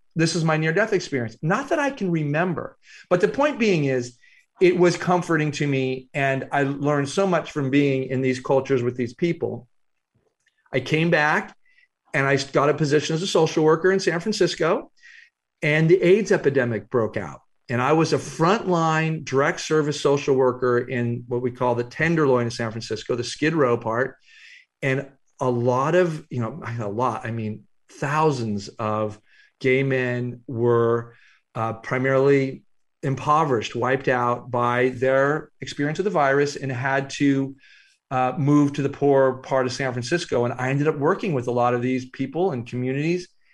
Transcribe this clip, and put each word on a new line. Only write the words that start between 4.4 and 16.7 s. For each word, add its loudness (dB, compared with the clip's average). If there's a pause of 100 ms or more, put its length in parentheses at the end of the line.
it 6
was 4
comforting 0
to -2
me, -2
and -2
I 2
learned 0
so 0
much 0
from -2
being 2
in -2
these 0
cultures 0
with -2
these -4
people. -4 (1040)
I 0
came 0
back, 0 (580)
and 0
I 2
got 2
a 4
position 0
as -4
a -6
social 2
worker 4
in 2
San -2
Francisco, 0 (720)
and 2
the 6
aids 4
epidemic 0